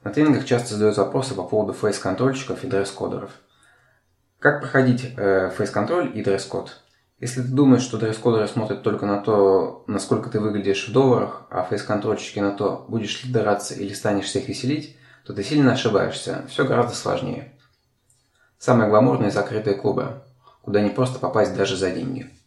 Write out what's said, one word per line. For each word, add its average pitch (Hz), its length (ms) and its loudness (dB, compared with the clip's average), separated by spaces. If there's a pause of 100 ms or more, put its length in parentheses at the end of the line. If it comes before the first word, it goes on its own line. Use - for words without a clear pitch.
На - 80 -8
тренингах 147 340 4
часто 113 300 0
задают 104 220 4
вопросы 101 360 0
по 95 80 -6
поводу 98 320 -2
фейс-контрольщиков 104 880 -2
и - 40 -8
дресс-кодеров. - 640 -4 (1040)
Как 143 240 2
проходить, 127 560 2
э, 95 400 2
фейс-контроль 117 580 -2
и 104 80 -6
дресс-код? - 600 -4 (360)
Если 123 220 -6
ты 123 60 -4
думаешь, 131 340 6
что - 160 -6
дресс-кодеры 110 500 0
смотрят 107 360 -4
только 101 240 0
на 101 140 0
то, 98 680 4
насколько 107 420 -2
ты 110 100 -2
выглядишь 101 480 0
в 104 40 -10
долларах, 120 580 2
а - 140 -4
фейс-контрольщики 104 760 -2
на 101 140 2
то, - 360 -2
будешь 110 360 -4
ли 127 100 -6
драться 104 400 0
или 98 180 -8
станешь 101 340 -2
всех - 220 -4
веселить, 147 480 -4 (300)
то 98 80 -12
ты 101 100 -4
сильно 135 300 4
ошибаешься. 95 760 -2
Все - 140 -2
гораздо 120 300 2
сложнее. - 600 -6 (1080)
Самые 113 280 4
гламурные 110 440 4
закрытые 107 460 -2
клубы, 78 440 -2 (400)
куда 101 200 0
не 104 100 2
просто 127 260 0
попасть 101 380 0
даже 98 200 0
за 90 140 0
деньги. - 400 -6 (180)